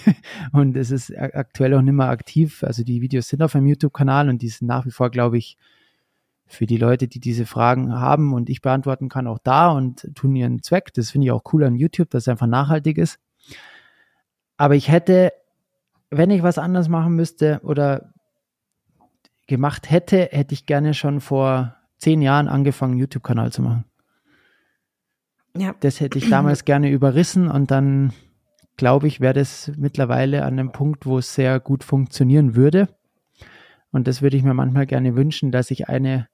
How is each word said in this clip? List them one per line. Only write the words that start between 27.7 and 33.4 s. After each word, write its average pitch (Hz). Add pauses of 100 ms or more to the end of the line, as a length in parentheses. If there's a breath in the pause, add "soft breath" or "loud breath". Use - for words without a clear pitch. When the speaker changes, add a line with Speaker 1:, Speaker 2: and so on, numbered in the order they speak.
Speaker 1:
dann, 139 (640 soft breath)
glaube 139
ich, 135
wäre 131
das 139
mittlerweile 139
an 131
einem 131
Punkt, 143
wo 131
es -
sehr 131
gut 139
funktionieren 135
würde. 151 (1040 soft breath)